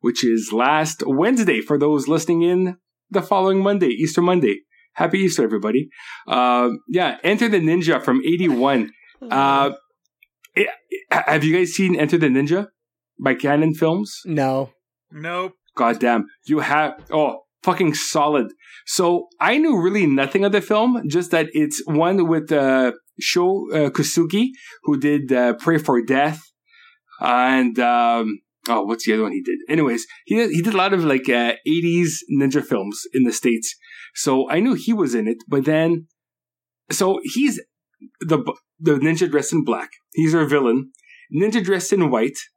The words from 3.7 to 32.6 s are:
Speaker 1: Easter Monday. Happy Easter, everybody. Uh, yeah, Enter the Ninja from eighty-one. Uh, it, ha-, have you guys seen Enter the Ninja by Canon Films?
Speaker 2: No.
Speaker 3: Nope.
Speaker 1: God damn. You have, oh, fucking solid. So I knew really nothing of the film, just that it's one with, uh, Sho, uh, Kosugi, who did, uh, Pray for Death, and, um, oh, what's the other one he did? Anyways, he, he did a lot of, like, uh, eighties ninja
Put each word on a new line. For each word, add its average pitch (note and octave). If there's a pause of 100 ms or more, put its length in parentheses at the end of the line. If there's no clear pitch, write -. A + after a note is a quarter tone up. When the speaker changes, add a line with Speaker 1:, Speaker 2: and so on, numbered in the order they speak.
Speaker 1:
Easter D#3
Monday. E3+ (320)
Happy E3+
Easter, E3+
everybody. A2 (380)
Uh, B2 (180)
yeah, E3
Enter G#3
the G3+
Ninja D#3+
from C3
eighty-one. C#3 (360)
Uh, C#3 (840)
it, G3+ (440)
ha-, -
have D3+
you D#3
guys F3+
seen F#3
Enter D3
the D#3
Ninja D3 (520)
by C3
Canon D3
Films? E3
Speaker 2:
No. C3+ (440)
Speaker 3:
Nope. F3 (200)
Speaker 1:
God A#2
damn. A#2 (200)
You D3+
have, D3 (180)
oh, D3+ (220)
fucking E3+
solid. D3 (380)
So F3 (140)
I A3+
knew D4+
really F#3+
nothing C#3
of G3+
the G3+
film, A3+
just F3
that D#3+
it's D3+
one E3+
with, D#3+
uh, C3+ (260)
Sho, F3+
uh, D3+
Kosugi, E3+ (320)
who D3
did, C3+
uh, B2
Pray E3
for C3
Death, C#3 (800)
and, B2
um, A#2+ (300)
oh, A2
what's A2+
the A2+
other A2
one G2
he F#2+
did? - (100)
Anyways, C#3 (180)
he, G3+ (120)
he E3+
did G#3+
a G3
lot G3
of, F3+
like, C3+
uh, A#2+ (120)
eighties E3+ (160)
ninja C#3